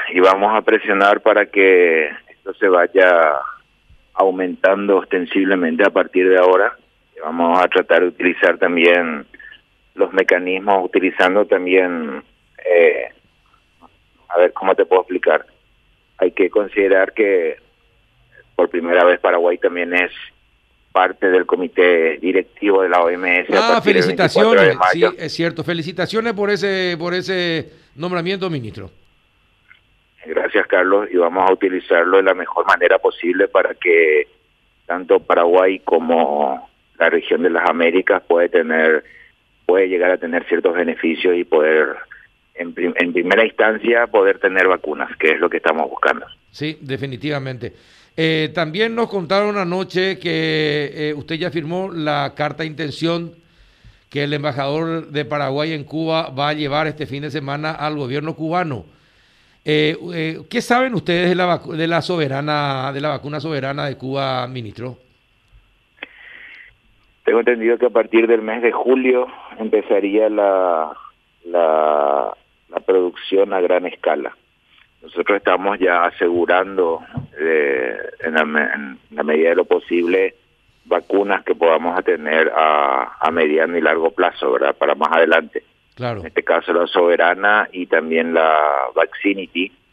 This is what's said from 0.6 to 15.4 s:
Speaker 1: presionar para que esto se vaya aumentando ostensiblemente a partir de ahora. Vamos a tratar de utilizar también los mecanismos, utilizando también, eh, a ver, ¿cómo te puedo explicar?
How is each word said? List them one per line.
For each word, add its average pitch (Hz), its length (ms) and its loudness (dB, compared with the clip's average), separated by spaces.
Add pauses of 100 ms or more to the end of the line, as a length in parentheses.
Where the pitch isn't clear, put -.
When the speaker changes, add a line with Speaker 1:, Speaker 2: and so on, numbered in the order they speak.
Speaker 1:
presionar 101 600 2
para 104 240 4
que 90 640 4 (180)
esto - 260 -16
se 101 140 0
vaya 90 420 4 (1000)
aumentando 95 840 0
ostensiblemente 90 840 0
a 98 60 4
partir 90 400 2
de 92 80 6
ahora. 92 400 4 (460)
Vamos 85 360 0
a 90 100 4
tratar 87 340 2
de 90 60 2
utilizar 87 500 0
también 85 640 2 (680)
los 92 180 -2
mecanismos, 95 720 0
utilizando 92 640 0
también, 90 760 0 (400)
eh, 82 460 4 (1200)
a 87 80 -4
ver, 87 160 4
¿cómo 95 220 -2
te 95 100 2
puedo 92 180 4
explicar? 85 440 -2 (720)